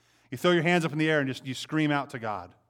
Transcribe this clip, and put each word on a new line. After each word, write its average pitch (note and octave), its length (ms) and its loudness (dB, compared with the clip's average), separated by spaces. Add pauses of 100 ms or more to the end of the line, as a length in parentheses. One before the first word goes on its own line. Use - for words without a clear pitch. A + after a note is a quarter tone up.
(300)
You B2+ 60 -8
throw F3 160 4
your F3 100 4
hands F3 220 4
up C#3+ 80 -2
in D3+ 60 -4
the D#3 120 2
air D3+ 100 2
and C3+ 80 0
just, C3 180 -8
you C3 80 -6
scream D#3 360 -2
out C#3+ 200 -2
to B2+ 80 -10
God. G2+ 340 -8 (180)